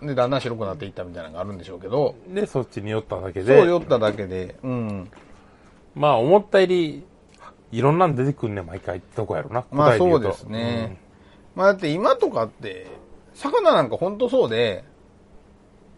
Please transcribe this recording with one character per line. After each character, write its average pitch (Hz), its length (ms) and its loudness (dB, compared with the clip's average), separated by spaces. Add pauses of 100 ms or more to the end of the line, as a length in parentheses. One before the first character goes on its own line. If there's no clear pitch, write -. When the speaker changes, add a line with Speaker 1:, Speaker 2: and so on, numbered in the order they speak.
Speaker 1:
で、 143 120 -6
だ 123 120 2
ん 127 40 -4
だ 139 60 0
ん 131 40 0
白 120 160 -6
く 110 100 -6
な 95 80 -6
っ - 20 -10
て 78 80 -12
い 98 60 -10
っ - 20 -20
た 95 120 -10
み 87 100 -14
た 87 60 -10
い - 20 -12
な 78 80 -14
の 80 60 -16
が 87 40 -10
あ 95 40 -6
る 101 100 -10
ん 92 40 -14
で 85 60 -16
し 95 60 -16
ょ 90 60 -14
う 87 40 -18
け 95 80 -14
ど。 127 260 0 (140)
Speaker 2:
で、 196 180 -4
そ 135 140 -4
っ 113 60 -6
ち - 160 -12
に 107 80 -8
寄 110 100 -2
っ - 20 -8
た 98 160 -8
だ 92 140 -8
け 95 100 -6
で。 123 160 6
Speaker 1:
そ - 60 6
う、 - 20 2
寄 175 120 2
っ 160 60 -4
た 135 140 2
だ 107 140 0
け 104 140 -8
で。 92 360 -10
う 131 60 -8
ん。 110 420 -8 (840)
Speaker 2:
ま 147 140 0
あ、 139 100 4
思 160 220 6
っ 196 40 -4
た 196 160 4
よ 185 60 6
り、 170 380 -2 (680)
い 113 80 -4
ろ 135 120 4
ん 165 60 2
な 185 80 4
の 147 80 0
出 127 120 0
て 143 80 0
く - 140 -6
ん 104 60 -4
ね、 98 60 -4
毎 87 200 -12
回 95 180 -8
っ - 20 -10
て - 160 -16
と 110 80 -4
こ 98 120 -4
や 78 60 -4
ろ - 80 -12
な。 123 200 -6
Speaker 1:
ま 143 160 4
あ、 - 20 8
Speaker 2:
答 120 80 6
え - 20 0
で 180 60 4
言 175 100 4
う 139 60 4
と。 - 20 -2
Speaker 1:
そ 101 60 0
う 98 40 0
で - 60 -8
す - 60 -20
ね。 113 540 -6 (560)
Speaker 2:
う - 40 -8
ん。 - 0 -
Speaker 1:
ま 180 60 2
あ、 - 40 6
だ 208 100 6
っ - 20 -16
て 175 80 -2
今 214 280 2
と 427 140 0
か 113 140 0
っ 107 40 -4
て、 95 380 -12 (480)
魚 330 380 2
な 180 100 4
ん 120 80 -2
か 110 60 -2
ほ 180 140 -2
ん 208 80 -10
と 247 100 0
そ 247 180 2
う 117 40 -6
で、 113 340 0 (1120)